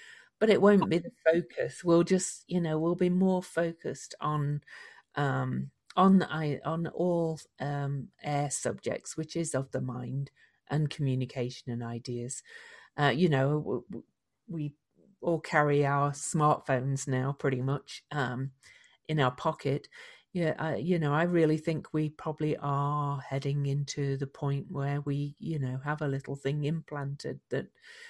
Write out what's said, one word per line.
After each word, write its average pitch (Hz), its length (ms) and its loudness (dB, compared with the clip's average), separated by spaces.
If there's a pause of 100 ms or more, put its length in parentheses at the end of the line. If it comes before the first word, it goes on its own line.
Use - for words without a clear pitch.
(400)
but 220 100 6
it 185 100 6
won't 196 300 8
be 170 80 4
the 170 140 -8 (120)
focus. 160 600 0
We'll 170 180 6
just, 185 460 -2
you 175 120 0
know, 156 180 0
we'll 170 180 0
be 180 120 2
more 185 340 4
focused - 800 -4
on, 147 420 -2 (520)
um, 131 560 -2 (260)
on, 190 280 8
I, 151 400 -2
on 165 240 -2
all, 170 500 0 (220)
um, 143 480 -4 (140)
air 143 280 -2
subjects, - 640 -6
which 160 200 -6
is 170 180 -2
of 135 160 -2
the 131 100 -4
mind 127 520 -6 (400)
and 151 180 2
communication 127 840 -4
and 120 100 -6
ideas. 120 600 -8 (540)
Uh, - 180 4
you 170 140 4
know, 143 300 4
w-, 123 320 -4
w-, - 140 -10 (440)
we 151 260 -6 (460)
all 165 200 0
carry 147 440 4
our 143 280 2
smartphones 139 920 0
now 131 260 0
pretty 135 280 0
much, - 500 -4
um, 131 400 -4 (580)
in 156 120 0
our 127 120 4
pocket. 147 560 -2 (440)
Yeah, 170 280 0
I, 151 160 -2
you 165 240 0
know, 143 120 2
I 156 120 2
really 165 340 4
think 156 340 -4
we 156 180 0
probably 151 460 -4
are 143 640 -2
heading 139 460 -4
into 139 500 -2
the 135 120 -4
point 139 420 -4
where 143 300 -4
we, 143 400 -4
you 160 180 -4
know, 131 260 -4
have 151 180 -4
a 147 60 0
little 135 280 -4
thing 147 260 -2
implanted 143 840 -6
that, - 180 -4 (440)